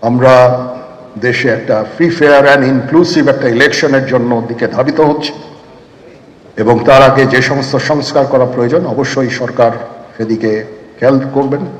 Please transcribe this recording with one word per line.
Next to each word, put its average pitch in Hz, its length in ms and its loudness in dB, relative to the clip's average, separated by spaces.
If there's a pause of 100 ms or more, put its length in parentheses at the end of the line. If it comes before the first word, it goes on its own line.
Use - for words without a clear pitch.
আমরা 127 260 4 (920)
দেশে 123 220 -2
একটা 110 280 -2 (160)
ফ্রি, 170 180 0
ফেয়ার 147 420 4
and 139 100 2 (100)
ইনক্লুসিভ 151 560 0
একটা 135 200 0
ইলেকশনের 135 580 0
জন্য 120 240 0 (180)
দিকে 117 180 -4 (100)
ধাবিত 139 240 -2
হচ্ছি, 151 320 0 (1200)
এবং 113 180 2 (120)
তার 135 220 6
আগে 135 180 2
যে 127 160 0
সমস্ত 139 320 -4 (160)
সংস্কার 143 420 -2
করা 123 220 2
প্রয়োজন 123 320 0
অবশ্যই 131 440 -4 (100)
সরকার 120 320 0 (440)
সেদিকে 110 360 -4 (460)
খেয়াল 131 180 2 (180)
করবেন। 135 280 -2 (180)